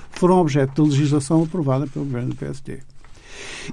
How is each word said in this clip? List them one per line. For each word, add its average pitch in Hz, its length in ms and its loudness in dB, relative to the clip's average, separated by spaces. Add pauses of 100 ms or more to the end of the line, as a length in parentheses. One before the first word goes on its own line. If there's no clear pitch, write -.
(120)
foram 185 260 4
objeto 139 380 2
de 151 160 4
legislação 147 500 2
aprovada 151 460 0
pelo 147 180 -6
governo 127 240 -4
do 123 60 -6
P 147 100 -10
S 143 180 -8
D. - 160 -10 (920)